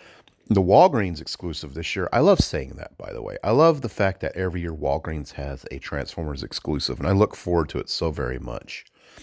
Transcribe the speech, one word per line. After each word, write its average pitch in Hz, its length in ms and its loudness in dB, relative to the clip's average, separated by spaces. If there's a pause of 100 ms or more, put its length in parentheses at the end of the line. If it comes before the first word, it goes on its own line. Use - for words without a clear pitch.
(500)
the 98 120 6
Walgreens 101 580 6
exclusive 78 540 -8
this 82 200 -6
year, 95 180 -2
I 117 80 4
love 185 200 6
saying 67 360 -2
that, - 200 -16
by 50 160 -12
the 57 100 -8
way. 50 220 -8
I 101 60 2
love 147 320 6
the 117 60 -4
fact 98 320 0
that - 140 -4
every 90 280 -2
year 85 120 -4
Walgreens 73 580 -4
has 69 380 -8
a 67 80 -8
Transformers 71 640 -6
exclusive, 71 560 -4
and 71 80 -4
I 92 60 4
look 101 240 4
forward 85 340 2
to - 80 -6
it - 120 -6
so 82 200 0
very 64 280 -4
much. - 460 -10 (380)